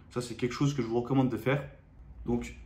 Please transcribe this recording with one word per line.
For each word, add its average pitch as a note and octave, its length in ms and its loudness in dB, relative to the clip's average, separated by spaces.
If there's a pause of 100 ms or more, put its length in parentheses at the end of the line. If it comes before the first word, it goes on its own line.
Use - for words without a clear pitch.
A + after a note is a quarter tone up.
Ça, A#2+ 120 -4
c'est A2+ 140 -8
quelque B2 180 0
chose C#3+ 200 2
que B2+ 80 0
je A2 60 0
vous A#2 120 2
recommande B2+ 300 4
de A2 80 -2
faire. C3+ 260 2 (640)
Donc, A#2+ 300 -2 (100)